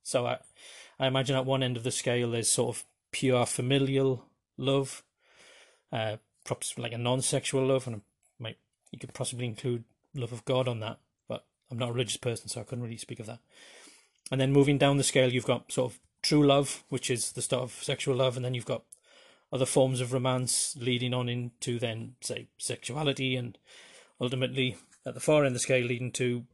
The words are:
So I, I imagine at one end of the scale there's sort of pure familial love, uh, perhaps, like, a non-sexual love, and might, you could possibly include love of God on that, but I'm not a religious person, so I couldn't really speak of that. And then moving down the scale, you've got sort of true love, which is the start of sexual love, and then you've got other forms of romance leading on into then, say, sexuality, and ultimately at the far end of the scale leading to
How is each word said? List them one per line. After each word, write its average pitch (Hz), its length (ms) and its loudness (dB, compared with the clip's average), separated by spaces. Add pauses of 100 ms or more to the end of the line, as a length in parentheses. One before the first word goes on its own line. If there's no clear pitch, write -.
So 123 240 0
I, 120 120 -2 (600)
I 135 80 2
imagine 135 300 2
at 131 100 2
one 131 160 2
end 123 140 0
of 117 80 -6
the 123 60 0
scale 120 400 0
there's 117 200 0
sort 120 260 0
of - 80 -12 (280)
pure 123 340 4
familial 135 800 2 (300)
love, 135 460 -2 (920)
uh, 110 240 -2 (280)
perhaps, - 340 -6
like, 117 140 -8
a 117 60 -8
non-sexual 131 680 0
love, 131 200 2
and 113 160 -8 (360)
might, 113 200 -10 (320)
you - 80 -14
could - 160 -14
possibly 123 320 -6
include 120 380 -4 (300)
love 123 180 -6
of 113 120 -12
God 127 240 2
on 117 120 -4
that, 110 180 -8 (300)
but 117 160 -8 (260)
I'm 120 80 -8
not 120 120 -2
a - 20 -6
religious 117 240 -2
person, 113 320 -6
so - 120 -8
I 113 40 -10
couldn't 120 200 -8
really 113 120 -10
speak - 240 -12
of 107 60 -10
that. 117 140 -12 (920)
And 131 100 0
then 135 120 4
moving 139 260 8
down 139 180 6
the 139 80 2
scale, 131 280 4
you've 123 120 0
got - 280 -2
sort 127 200 -2
of - 60 -20 (240)
true 151 240 6
love, 139 420 4
which 131 220 -4
is 120 220 -2
the 120 100 -8
start 127 220 -2
of 117 80 -10
sexual 135 440 -4
love, 127 200 2
and 123 80 -6
then 127 100 -4
you've 120 100 -6
got 123 200 -6 (680)
other 127 140 2
forms 131 340 4
of 123 120 -4
romance 127 640 0
leading 123 340 0
on 123 160 -2
into 120 500 -4
then, 113 420 -6
say, 110 360 -8
sexuality, 131 800 -2
and 120 220 -6 (640)
ultimately 127 560 -2 (280)
at 123 100 -8
the 127 60 -12
far 151 180 4
end 139 100 6
of 123 60 0
the 120 40 -2
scale 127 260 2
leading 120 280 -2
to 120 420 0